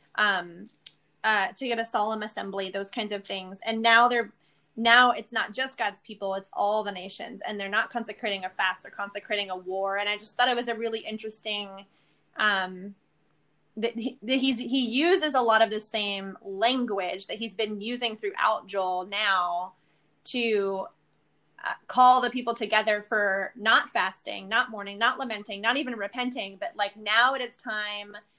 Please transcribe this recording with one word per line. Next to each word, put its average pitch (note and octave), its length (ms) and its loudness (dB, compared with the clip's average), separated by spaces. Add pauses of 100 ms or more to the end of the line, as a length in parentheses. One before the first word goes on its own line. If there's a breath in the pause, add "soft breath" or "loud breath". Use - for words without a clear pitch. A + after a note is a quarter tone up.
(160)
um, F#3+ 480 0 (600)
uh, G#3+ 320 2
to C4+ 120 -6
get A#3 100 0
a A3+ 60 -4
solemn A3 380 0
assembly, G3 480 -6
those G3 200 -6
kinds G#3+ 220 -4
of G3 120 -8
things. F#3+ 420 -10
And A3+ 160 -2
now A#3 260 10
they're, A#3 240 0 (440)
now A#3 340 8
it's G#3+ 220 -4
not G#3+ 200 -2
just C4 240 -6
God's G3+ 260 -4
people, G3 340 -6
it's G3 160 -8
all G#3 320 0
the G3 80 -4
nations. F#3+ 520 -10
And G#3 140 -6
they're G3 100 -6
not A3 220 0
consecrating G#3 540 -6
a F#3 60 -6
fast, F#3 340 -2
they're - 80 -18
consecrating G3+ 580 -4
a F#3 60 -4
war. F#3+ 420 -2
And G3+ 100 -2
I G#3 80 -2
just G#3 200 -10
thought B3 120 4
it B3 60 2
was A#3+ 140 -2
a A#3 80 -2
really A3+ 240 -4
interesting, G#3 840 -8 (520)
um, F#3+ 580 0 (840)
that A3 220 -2
he, A#3 240 -6
that B3+ 140 0
he's, C4 240 2
he B3 260 0
uses D4+ 480 4
a C4 60 6
lot A3 220 6
of A3 80 6
the G#3+ 100 -2
same G3+ 640 -6
language G3 840 0
that G#3 120 -8
he's A3 160 -8
been G#3 260 -4
using A#3 360 -4
throughout G#3 520 0
Joel F#3 380 -2
now F#3 640 0 (540)
to, G3+ 600 0 (800)
uh, - 80 -4 (160)
call B3+ 320 8
the A#3+ 100 0
people A#3+ 240 -4
together G#3+ 480 0
for G3+ 540 -2
not A3+ 340 2
fasting, G3 580 -4
not A#3+ 220 0
mourning, G3+ 260 -10
not A#3 220 2
lamenting, G#3 420 -8
not A#3 160 2
even B3+ 180 -4
repenting, G#3+ 680 -6
but, F3+ 160 -6
like, G3+ 200 -2
now A3 380 4
it C4+ 80 -4
is A#3+ 140 -8
time G#3 600 -8 (220)